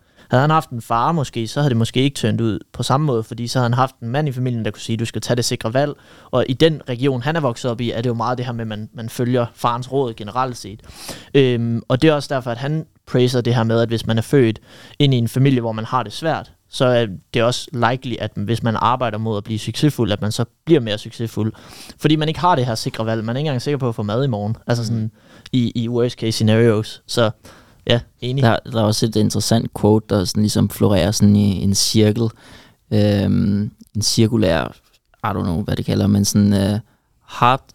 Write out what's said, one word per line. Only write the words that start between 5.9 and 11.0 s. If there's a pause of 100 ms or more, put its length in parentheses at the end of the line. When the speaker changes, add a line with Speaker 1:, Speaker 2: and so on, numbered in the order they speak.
Speaker 1:
Og
i
den
region,
han
er
vokset
op
i,
er
det
jo
meget
det
her
med,
at
man,
man
følger
farens
råd
generelt
set. (520)